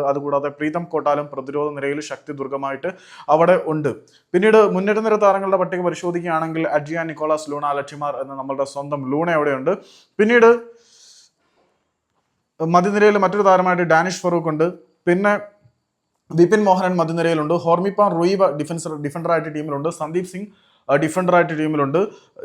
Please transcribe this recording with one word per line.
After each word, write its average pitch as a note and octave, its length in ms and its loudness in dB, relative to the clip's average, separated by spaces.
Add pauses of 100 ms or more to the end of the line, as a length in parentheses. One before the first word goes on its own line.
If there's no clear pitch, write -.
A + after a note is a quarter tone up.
അതുകൂടാതെ C#3+ 500 -2
പ്രീതം D#3 320 -4
കോട്ടാലും D3 420 -2
പ്രതിരോധ C#3+ 440 -6
നിരയിൽ C#3 220 -4 (100)
ശക്തി C#3+ 320 -12
ദുർഗമായിട്ട് C#3 500 -6 (440)
അവിടെ E3+ 200 6 (180)
ഉണ്ട്. D3 180 -2 (420)
പിന്നീട് G#3+ 260 6 (160)
മുന്നേറ്റ G#3 320 0
നിര G#3+ 180 2
താരങ്ങളുടെ G3 380 2
പട്ടിക F3+ 240 -4
പരിശോധിക്കുകയാണെങ്കിൽ E3 800 -4 (120)
അഡ്രിയാൻ, D#3+ 340 -4
നിക്കോളാസ് D3+ 420 -4
ലൂണ, D3 260 -4
ലറ്റിമാർ C#3+ 420 -8
എന്ന C3+ 200 -10
നമ്മളുടെ C3+ 340 -4
സ്വന്തം C#3+ 280 -6 (100)
ലൂണ E3 260 0
അവിടെയുണ്ട്. D3 340 0 (480)
പിന്നീട് A3+ 280 6 (2250)
മധ്യനിരയിൽ G#3 500 4
മറ്റൊരു G3 240 0
താരമായിട്ട് F3+ 460 2
ഡാനിഷ് F3 280 0
ഫറൂഖ് E3+ 300 -2
ഉണ്ട്. D#3 120 0 (440)
പിന്നെ G3+ 240 2 (1040)
വിപിൻ F3 300 6
മോഹനൻ F#3 320 2
മധ്യനിരയിലുണ്ട്. E3 540 0 (100)
ഹോർമിപ്പാൻ F#3+ 440 2 (100)
റൂയിവ F#3 260 2 (160)
ഡിഫൻസർ, D#3+ 320 -8 (120)
ഡിഫൻഡറായിട്ട് E3 520 -4
ടീമിലുണ്ട്. D3+ 420 -6
സന്ദീപ് E3+ 340 -6
സിംഗ്, G3+ 160 -12 (420)
ആ, C3+ 40 4 (100)
ഡിഫൻഡറായിട്ട് E3+ 560 2
ടീമിലുണ്ട്. D3+ 400 0 (460)